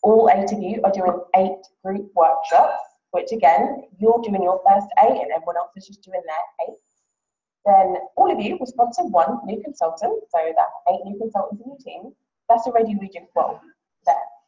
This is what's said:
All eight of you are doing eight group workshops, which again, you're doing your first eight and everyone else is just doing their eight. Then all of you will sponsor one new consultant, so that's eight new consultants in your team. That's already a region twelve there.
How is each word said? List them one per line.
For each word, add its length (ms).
All 300
eight 180
of 100
you 220
are 80
doing 280
eight 260
group 320
workshops, 640
which 200
again, 520
you're 220
doing 220
your 240
first 200
eight 220
and 100
everyone 260
else 180
is 120
just 160
doing 220
their 420
eight. 100
Then 320
all 160
of 80
you 180
will 80
sponsor 380
one 420
new 160
consultant, 680
so 100
that's 160
eight 160
new 140
consultants 440
in 60
your 80
team. 360
That's 160
already 280
a 40
region 340
twelve 280
there. 100